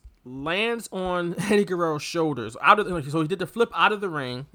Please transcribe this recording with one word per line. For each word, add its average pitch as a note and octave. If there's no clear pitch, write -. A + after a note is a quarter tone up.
lands F#3
on F3+
<laughs> G3+
Eddie G#3
Guerrero's E3
shoulders. C3
Out G3+
of G3+
the, D#3
so E3
he D3+
did F#3
the F#3
flip A3+
out F3+
of G3+
the G3+
ring, C3+